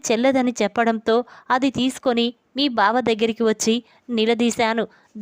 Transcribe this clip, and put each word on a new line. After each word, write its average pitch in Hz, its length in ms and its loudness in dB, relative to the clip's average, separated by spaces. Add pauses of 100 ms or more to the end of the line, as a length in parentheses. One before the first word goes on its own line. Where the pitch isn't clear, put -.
చెల్లదని 254 540 2
చెప్పడంతో 226 540 0 (400)
అది 262 220 2
తీసుకొని 247 480 0 (320)
మీ 277 80 0 (140)
బావ 208 160 2 (140)
దగ్గరికి 226 400 0
వచ్చి 220 260 0 (420)
నిలదీశాను. 226 640 0 (380)